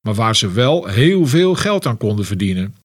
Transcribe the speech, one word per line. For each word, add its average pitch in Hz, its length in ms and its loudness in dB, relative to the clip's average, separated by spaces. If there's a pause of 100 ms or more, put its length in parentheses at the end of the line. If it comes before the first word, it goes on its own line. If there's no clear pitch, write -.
maar 110 140 -4
waar 113 220 0
ze 98 140 0
wel 127 360 0
heel 151 400 2
veel 175 280 2
geld 202 320 -2
aan 120 100 -2
konden 104 280 -2
verdienen. 95 600 -4